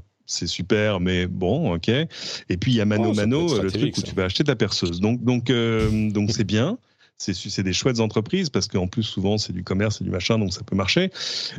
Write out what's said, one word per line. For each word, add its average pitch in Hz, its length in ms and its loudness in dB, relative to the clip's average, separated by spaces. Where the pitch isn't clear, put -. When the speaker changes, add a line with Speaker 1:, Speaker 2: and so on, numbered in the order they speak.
Speaker 1:
C'est - 220 -6
super, 104 520 0
mais 90 260 2
bon, 95 500 0
ok. 82 120 -4
Et - 720 -2
puis 127 140 2
il - 20 6
y 107 60 4
a 104 40 2
Mano 107 260 2
Speaker 2:
Oh, - 20 2
ça 104 80 2
peut 107 80 2
Speaker 1:
Mano, 151 160 2
Speaker 2:
être 165 60 0
Speaker 1:
le 95 60 0
Speaker 2:
stratégique, 107 240 0
Speaker 1:
truc - 40 -8
où - 40 0
Speaker 2:
ça. - 100 -8
Speaker 1:
tu 85 40 -10
vas 95 100 0
acheter 92 180 0
ta 143 140 2
perceuse. 90 420 0
Donc, 113 240 2
donc, 120 260 2
euh, 110 640 2
donc 104 200 2
c'est 107 120 0
bien. 113 340 2
C'est - 160 -4
su-, - 160 -8
c'est 98 140 -4
des 92 80 0
chouettes 117 300 2
entreprises 113 480 0
parce - 180 0
qu'en 92 200 0
plus 110 160 -2
souvent 104 340 0
c'est 104 160 -4
du 90 100 -6
commerce, 101 360 0
c'est 98 40 -6
du 92 60 -2
machin, 92 280 0
donc 98 140 0
ça - 140 -8
peut - 100 -4
marcher. 131 360 2